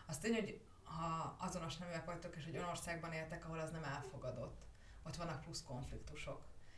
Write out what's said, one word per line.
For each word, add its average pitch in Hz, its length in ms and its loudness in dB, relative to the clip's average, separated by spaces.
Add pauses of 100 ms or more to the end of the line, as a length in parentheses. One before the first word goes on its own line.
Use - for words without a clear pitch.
Az 156 120 0
tény, 226 160 6
hogy 202 260 4 (220)
ha 165 560 2
azonos 170 380 0
neműek 175 280 0
vagytok, 170 320 -2
és 147 80 -2
egy 160 120 -2
olyan 175 120 2
országban 165 440 0
éltek, 160 320 0
ahol 165 140 0
az 156 120 2
nem 160 140 0
elfogadott, 131 800 -2 (380)
ott 156 140 -4
vannak 165 240 2
plusz 147 240 -4
konfliktusok. 135 800 -2 (320)